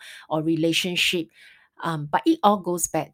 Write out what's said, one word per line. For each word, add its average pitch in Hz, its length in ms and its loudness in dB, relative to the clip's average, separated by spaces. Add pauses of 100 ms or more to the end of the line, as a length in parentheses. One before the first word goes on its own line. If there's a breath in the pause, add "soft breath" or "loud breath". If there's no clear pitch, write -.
(300 loud breath)
or 156 120 0
relationship. 165 840 0 (540 loud breath)
Um, 151 300 -4
but 165 140 0
it 320 180 4
all 208 140 6
goes 180 300 -4
back - 260 -4